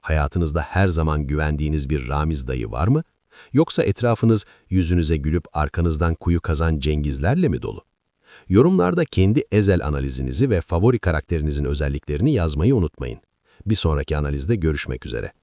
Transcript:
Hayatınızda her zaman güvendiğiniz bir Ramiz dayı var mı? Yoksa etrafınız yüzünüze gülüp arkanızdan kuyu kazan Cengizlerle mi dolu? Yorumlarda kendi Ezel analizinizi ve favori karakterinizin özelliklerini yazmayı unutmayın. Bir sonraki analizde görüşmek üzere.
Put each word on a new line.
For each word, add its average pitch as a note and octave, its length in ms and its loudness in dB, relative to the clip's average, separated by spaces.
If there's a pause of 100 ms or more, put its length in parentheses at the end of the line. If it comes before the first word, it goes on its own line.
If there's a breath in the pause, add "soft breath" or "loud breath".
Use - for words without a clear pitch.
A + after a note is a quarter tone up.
Hayatınızda D2+ 600 -2
her F#2+ 260 0
zaman D#2 380 0
güvendiğiniz D2+ 640 -2
bir C2+ 180 -4
Ramiz D2 400 -2
dayı A#1+ 220 -6
var C2+ 180 -2
mı? D3+ 140 2 (500 loud breath)
Yoksa - 300 2
etrafınız A2+ 600 2 (260 soft breath)
yüzünüze E2+ 460 2
gülüp D#2 360 -2
arkanızdan E2 640 0
kuyu E2+ 260 0
kazan D#2+ 380 0
Cengizlerle D2 720 0
mi B1+ 140 -2
dolu? - 220 -10 (640 loud breath)
Yorumlarda F3 560 4
kendi G#2 480 2
Ezel G2 340 2
analizinizi C#2 640 -2
ve F2+ 100 2
favori G#2 380 2
karakterinizin D2+ 680 -2
özelliklerini D2 680 -2
yazmayı E2+ 440 2
unutmayın. D2 440 -4 (460 soft breath)
Bir G#2+ 80 2
sonraki D2+ 420 -2
analizde D2 400 -2
görüşmek D#2 500 -4
üzere. A1+ 260 -8 (100)